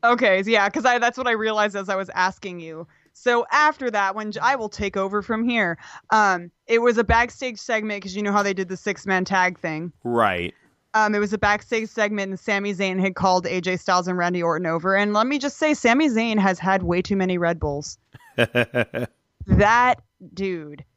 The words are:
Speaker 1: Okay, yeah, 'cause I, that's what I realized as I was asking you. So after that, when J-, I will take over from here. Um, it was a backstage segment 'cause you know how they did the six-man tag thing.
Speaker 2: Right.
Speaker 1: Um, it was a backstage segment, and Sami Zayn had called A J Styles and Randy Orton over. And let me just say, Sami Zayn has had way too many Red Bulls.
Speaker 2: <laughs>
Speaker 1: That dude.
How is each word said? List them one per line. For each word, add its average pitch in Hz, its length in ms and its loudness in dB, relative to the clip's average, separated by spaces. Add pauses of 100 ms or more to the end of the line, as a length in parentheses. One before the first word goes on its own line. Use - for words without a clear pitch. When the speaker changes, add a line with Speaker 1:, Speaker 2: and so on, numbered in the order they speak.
Speaker 1:
Okay, 233 400 4
yeah, 208 240 2
'cause 220 160 -4
I, 247 140 4
that's 240 180 0
what 254 120 -4
I 233 40 2
realized 214 440 0
as 196 120 -6
I 202 60 -2
was 190 160 -6
asking 185 480 -4
you. 160 300 -14 (240)
So 240 400 0
after 294 400 2
that, 196 240 0
when 214 160 -8
J-, 208 80 -8
I 269 160 2
will 220 120 -6
take 202 280 -6
over 196 260 -2
from 220 260 -4
here. 202 300 0 (320)
Um, 185 400 2 (160)
it 233 140 4
was 233 180 2
a 233 60 2
backstage 240 560 -2
segment 214 420 -4
'cause 185 140 -10
you 208 60 -4
know 202 100 -2
how 208 100 2
they 202 120 0
did 185 140 -6
the 185 80 -8
six-man 190 480 -2
tag 180 360 0
thing. 160 320 -6 (100)
Speaker 2:
Right. 104 500 0 (420)
Speaker 1:
Um, 214 200 2
it 208 60 0
was 208 120 -2
a 214 60 -4
backstage 214 500 -2
segment, 208 420 -2
and 190 100 -10
Sami 202 340 -2
Zayn 185 260 -2
had 190 140 0
called 185 320 2
A 185 140 -2
J 185 160 -2
Styles 180 320 0
and 180 100 -2
Randy 175 240 0
Orton 170 240 0
over. 165 300 0
And 208 180 2
let 220 140 2
me 285 100 -2
just 262 200 -4
say, 302 160 2
Sami 262 340 2
Zayn 226 320 0
has 190 180 2
had 190 240 0
way 175 180 0
too 196 160 -2
many 185 220 0
Red 170 220 0
Bulls. 147 380 -6 (380)
Speaker 2:
<laughs> - 0 - (1120)
Speaker 1:
That 240 500 4 (380)
dude. 165 500 -8 (120)